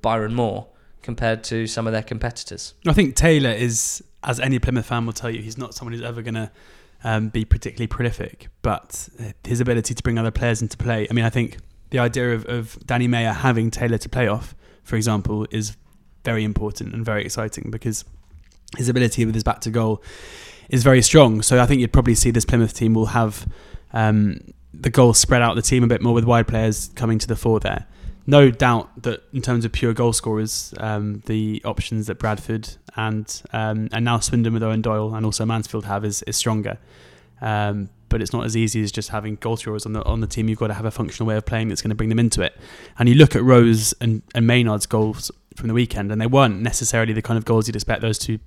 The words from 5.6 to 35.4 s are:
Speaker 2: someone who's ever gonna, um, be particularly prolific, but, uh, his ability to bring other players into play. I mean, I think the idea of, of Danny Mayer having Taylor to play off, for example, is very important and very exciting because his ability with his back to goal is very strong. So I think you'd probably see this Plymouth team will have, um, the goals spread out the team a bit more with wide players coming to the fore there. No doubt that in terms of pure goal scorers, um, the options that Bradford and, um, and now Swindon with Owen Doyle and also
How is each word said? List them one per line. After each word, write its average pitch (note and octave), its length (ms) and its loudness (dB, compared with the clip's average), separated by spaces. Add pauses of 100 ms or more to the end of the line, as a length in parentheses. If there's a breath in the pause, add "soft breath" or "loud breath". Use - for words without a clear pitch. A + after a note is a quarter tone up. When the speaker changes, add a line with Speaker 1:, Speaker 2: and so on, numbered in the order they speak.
Speaker 2:
someone A#2 200 -12
who's A#2 80 -10
ever A#2 200 -10
gonna, A2 300 -6 (500 soft breath)
um, A2 260 0
be A2 160 -2
particularly - 440 -2
prolific, - 600 -6 (140)
but, - 460 -6 (120)
uh, G#2+ 120 -12 (100)
his A#2+ 180 -2
ability A#2+ 340 -2
to - 100 -12
bring A#2+ 120 -2
other A2+ 140 -2
players A#2 320 -2
into A2 140 -6
play. A2+ 340 -4
I - 20 -2
mean, A#2 120 2
I A2+ 60 2
think A#2+ 260 -2 (340)
the C3 80 -2
idea A#2+ 360 0
of, A2 120 -6
of A#2+ 400 -8
Danny B2 220 0
Mayer A#2 240 0
having A2+ 400 0
Taylor A2+ 260 -2
to - 100 -8
play B2 200 0
off, A2 260 -6 (300 soft breath)
for - 100 -6
example, G#2+ 560 -2
is G#2+ 260 -6 (480)
very A2+ 200 -2
important G#2+ 500 -4
and A2+ 100 -6
very G#2+ 200 -2
exciting - 460 -8
because A2 340 -6 (720)
his B2 120 -2
ability A#2+ 360 2
with A2 100 -2
his A2 100 -2
back - 180 -2
to A2+ 80 -4
goal A2 320 -2 (680 loud breath)
is B2 140 2
very C3 200 8
strong. A#2 400 6
So B2+ 180 4
I A#2+ 60 6
think C3+ 140 4
you'd A#2 120 0
probably A#2+ 220 6
see A#2+ 160 4
this A2+ 140 2
Plymouth A#2 300 2
team A2+ 200 2
will A2 120 4
have, A2 400 0 (460 loud breath)
um, G#2+ 460 2 (360)
the C3+ 160 -6
goals A#2+ 280 6
spread B2 240 4
out A2+ 140 2
the A#2 60 -2
team B2+ 200 2
a A#2+ 40 4
bit A#2 160 2
more A#2+ 100 2
with A#2 120 2
wide A#2 220 4
players A2 480 -2
coming A2+ 240 0
to - 80 -2
the A2 100 -2
fore A2 240 0
there. - 260 -4 (400 loud breath)
No C#3 240 8
doubt A#2+ 540 -2
that A#2 180 -6 (100)
in C3 80 -4
terms A#2 240 0
of A2 80 -4
pure A#2 220 0
goal A#2 180 0
scorers, A2 640 -4
um, G#2 480 -4
the G#2+ 400 -2
options A2 440 -4
that F#2+ 100 -6
Bradford A2 500 -4 (260)
and, A2 480 -6 (120)
um, A2 380 -4
and A2+ 120 -2
now A#2 140 2
Swindon A#2 340 0
with A2+ 100 0
Owen A2 200 0
Doyle A2 320 -2
and A2 100 -4
also A2 220 -2